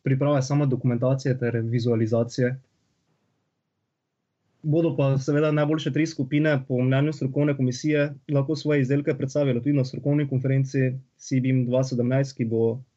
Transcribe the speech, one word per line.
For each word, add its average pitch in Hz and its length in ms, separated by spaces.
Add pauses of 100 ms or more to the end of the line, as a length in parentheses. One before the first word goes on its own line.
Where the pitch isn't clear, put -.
priprave 139 400
same 143 260
dokumentacije 127 720
ter 117 240
vizualizacije. 117 920 (2000)
Bodo 160 280
pa 139 240
seveda 151 340
najboljše 151 420
tri 151 140
skupine 147 560
po 131 160
mnenju 135 340
strokovne 143 420
komisije 143 520 (200)
lahko 143 300
svoje 147 240
izdelke 143 320
predstavile 139 440
tudi 120 160
na 139 120
strokovni 143 420
konferenci 135 520 (360)
C - 240
bim 131 240
dva 123 200
sedemnajst, 131 520
ki 123 120
bo 113 340 (160)